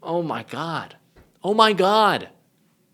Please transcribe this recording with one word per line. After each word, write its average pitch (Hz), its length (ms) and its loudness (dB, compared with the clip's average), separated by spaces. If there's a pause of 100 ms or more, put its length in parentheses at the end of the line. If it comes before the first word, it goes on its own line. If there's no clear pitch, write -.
Oh 165 200 -2
my 120 200 -6
God. 143 540 -10 (460)
Oh 190 120 -2
my 220 180 4
God. 196 560 2 (640)